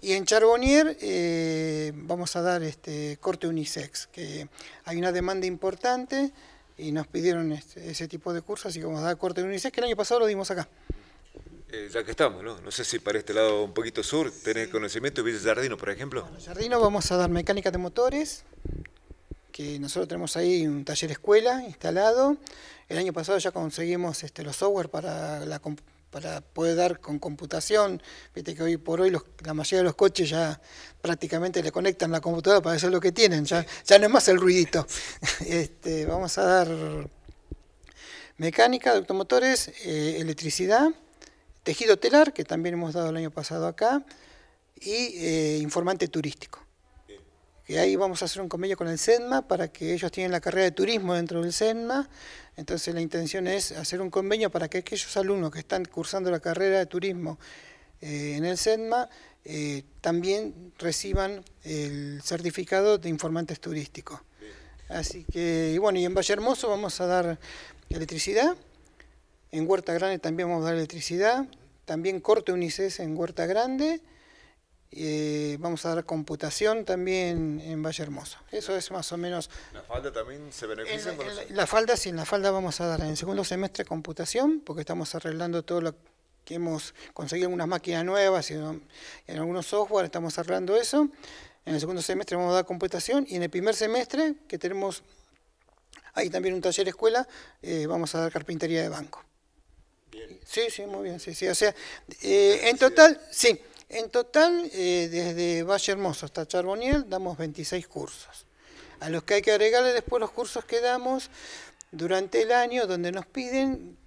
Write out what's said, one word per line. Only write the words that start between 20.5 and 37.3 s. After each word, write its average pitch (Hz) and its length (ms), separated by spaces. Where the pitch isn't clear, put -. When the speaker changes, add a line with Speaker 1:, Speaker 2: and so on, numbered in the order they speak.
Speaker 1:
un 143 160
taller 151 260
escuela 226 560
instalado. 220 680
El 165 100
año 185 140
pasado 170 260
ya 180 120
conseguimos, 170 720
este, 156 220
los 147 100
software 190 340
para 156 560
la 151 160
comp-, 151 200
para 156 320
poder 165 360
dar 175 240
con 147 180
computación. 170 840
Viste 170 200
que 160 80
hoy 165 160
por 165 240
hoy 190 80
los, 170 140
la 156 80
mayoría 156 260
de 180 60
los 165 120
coches 175 340
ya 160 280
prácticamente 170 600
le 156 100
conectan 180 380
la 160 120
computadora 170 400
para 165 140
hacer 175 140
lo 185 100
que 180 120
tienen, 175 320
ya, 165 180
Speaker 2:
Sí. 160 60
Speaker 1:
ya 202 140
no 208 80
es 214 60
más 254 160
el 185 100
ruidito. 180 480
<laughs> - 260
Este, 160 600
vamos 170 320
a 196 60
dar 160 640